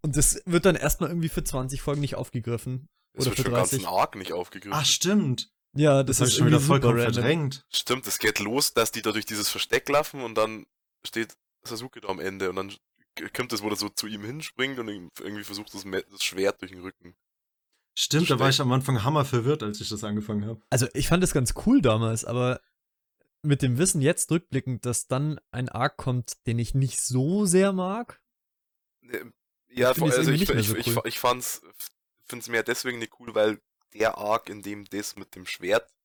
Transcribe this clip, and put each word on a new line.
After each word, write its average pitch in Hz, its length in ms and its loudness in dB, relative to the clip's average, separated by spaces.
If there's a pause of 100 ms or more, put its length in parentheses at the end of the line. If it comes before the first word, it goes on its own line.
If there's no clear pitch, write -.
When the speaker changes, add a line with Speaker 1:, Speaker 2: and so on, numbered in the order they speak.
Speaker 1:
Und 143 120 -2
das - 300 2
wird 170 200 2
dann 175 100 6
erstmal - 340 -2
irgendwie 170 200 -2
für - 140 -4
zwanzig 131 380 -6
Folgen 143 200 -2
nicht 143 140 -4
aufgegriffen. 127 720 -6 (280)
Speaker 2:
Es - 60 -6
Speaker 1:
Oder 127 100 0
Speaker 2:
wird 98 60 -2
Speaker 1:
für 131 60 0
Speaker 2:
für 104 60 0
den 120 60 0
ganzen 117 240 2
Speaker 1:
dreißig. 92 80 -6
Speaker 2:
Arc - 300 2
nicht 92 160 -8
aufgegriffen. 90 460 -8
Speaker 3:
Ach, 139 60 0
stimmt. 170 640 2 (260)
Speaker 1:
Ja, 139 280 6
das 131 140 2
Speaker 3:
Das - 40 4
hab 123 60 6
Speaker 1:
ist 127 60 4
Speaker 3:
ich - 40 2
schon - 100 6
wieder 151 100 8
Speaker 1:
irgendwie 143 100 4
super 135 140 6
Speaker 3:
vollkommen 117 220 4
Speaker 1:
random. 113 100 2 (100)
Speaker 3:
verdrängt. 143 500 0
Speaker 2:
Stimmt, 127 340 -2
es - 120 -4
geht 107 200 2
los, 113 360 0
dass 113 160 4
die 113 100 -6
da 107 100 0
durch 104 140 -2
dieses 104 240 -2
Versteck - 400 0
laufen 143 320 0
und 113 140 -6
dann 110 320 0 (360)
steht - 320 -4 (280)
Sasuke 117 380 -10
da 104 80 -8
am 95 100 -4
Ende 95 320 -2
und 92 60 -6
dann 98 180 -6 (400)
k-, 85 140 -10
kommt 123 240 -4
es, 104 100 -4
wo 110 60 -2
er 104 60 0
so 104 140 -6
zu - 180 -8
ihm 104 160 -10
hinspringt 135 540 -8
und 113 120 -8
ihm 92 200 -12 (100)
irgendwie 104 240 -8
versucht, 101 300 -12
das 98 120 -12
Me-, 95 260 -4
das 98 120 -8
Schwert 95 380 -2
durch 92 100 -14
den 90 100 -18
Rücken 90 340 -16 (800)
Speaker 3:
Stimmt, 160 320 2
Speaker 2:
zu 147 60 4
Speaker 3:
da 123 60 2
war 135 120 4
Speaker 2:
stecken. 135 160 2
Speaker 3:
ich - 0 -
am 123 60 2
Anfang 131 300 0
hammer 143 220 2
verwirrt, 127 380 0
als 104 160 -6
ich 107 100 -8
das 107 140 -6
angefangen 104 440 -2
hab. 113 140 -10 (100)
Speaker 1:
Also 123 240 2
ich 143 120 -2
fand 175 160 4
das 170 100 0
ganz 127 200 0 (120)
cool 247 160 6
damals, 113 440 2
aber 123 340 -2 (840)
mit 143 180 2
dem 123 160 2
Wissen 165 240 2
jetzt 151 300 2
rückblickend, 135 540 -2
dass 120 220 -4
dann 147 320 -2 (120)
ein 123 180 -4
Arc 127 280 -2
kommt, - 500 -4
den 117 120 0
ich 117 160 -2
nicht 135 260 0
so 156 440 0
sehr 190 260 4
mag, 190 480 -6 (840)
Speaker 2:
Ähm, - 300 -10 (360)
ja, 123 240 4
Speaker 1:
find - 60 0
Speaker 2:
vor-, 165 100 2
Speaker 1:
ich's 127 80 4
Speaker 2:
also 156 140 4
Speaker 1:
irgendwie 160 120 4
Speaker 2:
ich, 185 60 0
Speaker 1:
nicht 110 260 2
mehr - 20 -4
Speaker 2:
ich, 117 80 -4
Speaker 1:
so 120 60 2
Speaker 2:
ich, 113 60 0
Speaker 1:
cool. - 100 -2
Speaker 2:
ich - 120 -6
fand's, 123 420 -2 (640)
find's 120 240 -12
mehr 117 140 0
deswegen 123 360 -4
nicht 113 200 -10
cool, 117 160 -14
weil 107 240 2 (340)
der 107 240 0
Arc, 107 320 -2
in 101 140 -12
dem 101 220 -10
das 101 300 -6
mit - 200 -16
dem 92 100 -16
Schwert, 98 420 -2 (180)